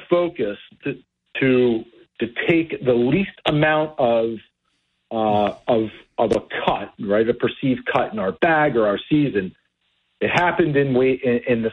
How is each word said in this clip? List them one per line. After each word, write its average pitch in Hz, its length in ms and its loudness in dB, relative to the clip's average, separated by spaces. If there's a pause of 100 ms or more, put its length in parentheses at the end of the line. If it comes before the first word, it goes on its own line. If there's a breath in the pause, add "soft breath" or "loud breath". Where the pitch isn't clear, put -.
(100)
focus 170 480 -2 (260)
to, - 140 -8 (420)
to, 123 440 2 (360)
to 113 60 -2 (220)
take 160 360 0
the 123 80 2
least 135 380 2 (160)
amount 156 520 0
of, 117 360 2 (760)
uh, 104 440 0 (140)
of, 110 220 0 (280)
of 113 140 2
a - 80 0 (240)
cut, - 340 -2
right, 107 300 0
a 120 60 2
perceived 127 520 -2
cut 120 260 -2
in 107 60 -8
our 190 140 -2
bag 151 440 2
or 110 100 2
our 101 120 0 (100)
season, 120 460 0 (640)
it 104 100 -2
happened 165 460 0
in, 135 180 2
wa-, 123 100 2
in, 127 420 0
in 117 160 0
the 110 100 -2